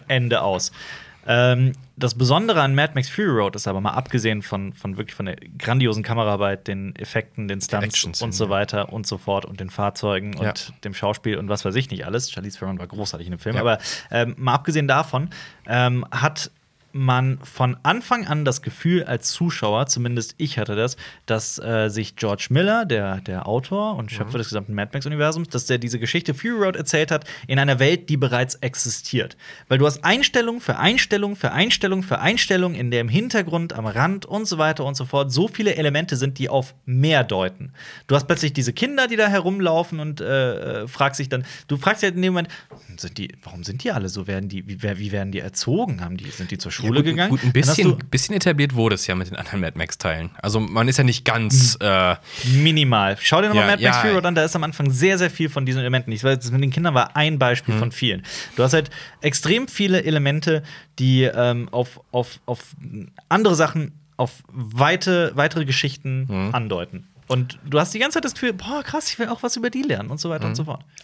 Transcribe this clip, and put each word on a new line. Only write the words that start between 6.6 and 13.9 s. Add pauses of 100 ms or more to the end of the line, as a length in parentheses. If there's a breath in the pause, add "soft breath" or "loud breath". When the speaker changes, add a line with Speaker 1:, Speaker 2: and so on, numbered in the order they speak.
Speaker 1:
den
Effekten,
den
Stunts
Speaker 2:
Action-Szenen.
Speaker 1:
und
so
weiter
und
so
fort
und
den
Fahrzeugen
Speaker 2:
Ja.
Speaker 1:
und (100)
dem
Schauspiel
und
was
weiß
ich
nicht
alles.
Charlize
Theron
war
großartig
in
dem
Film,
Speaker 2:
Ja.
Speaker 1:
aber, (320 loud breath)